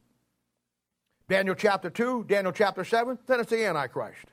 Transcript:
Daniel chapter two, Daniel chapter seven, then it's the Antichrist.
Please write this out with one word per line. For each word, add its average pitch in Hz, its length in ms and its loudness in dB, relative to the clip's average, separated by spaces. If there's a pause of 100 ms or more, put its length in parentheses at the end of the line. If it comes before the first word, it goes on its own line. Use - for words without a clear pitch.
(1300)
Daniel 190 260 2
chapter 196 360 0
two, 240 340 -2
Daniel 185 260 2
chapter 190 340 0
seven, 233 440 0
then 254 100 4
it's 190 120 -2
the 226 140 2
Antichrist. 139 680 -4